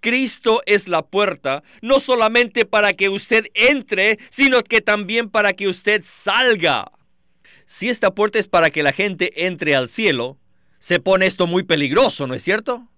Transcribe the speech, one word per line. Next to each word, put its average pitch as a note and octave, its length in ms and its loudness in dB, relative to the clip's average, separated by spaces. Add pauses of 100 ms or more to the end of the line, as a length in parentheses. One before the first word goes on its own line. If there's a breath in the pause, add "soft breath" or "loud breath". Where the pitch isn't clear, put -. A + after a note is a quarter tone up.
Cristo A#3 640 0
es G3+ 220 2
la E3 140 0
puerta, F#3+ 600 -2 (200 soft breath)
no C4 180 2
solamente A#3 640 2
para G#3 300 2
que G3 140 -2
usted G3+ 460 0
entre, G#3+ 640 0 (120)
sino C4 320 2
que A3+ 180 0
también G#3 480 -2
para G#3 240 0
que G3 160 -4
usted G3+ 360 -2
salga. G3 840 0 (760 soft breath)
Si - 220 -6
esta G#3+ 260 0
puerta G#3 240 0
es G#3 100 -2
para E3 220 2
que D3+ 120 -4
la C#3+ 100 2
gente F3+ 540 -4
entre D#3 280 -2
al B2+ 140 0
cielo, C3+ 500 -2 (400)
se F3 220 -2
pone F#3+ 260 2
esto F3+ 200 0
muy F3 180 0
peligroso, D3+ 640 0
¿no B2+ 80 -6
es B2+ 80 -8
cierto? A3+ 560 -4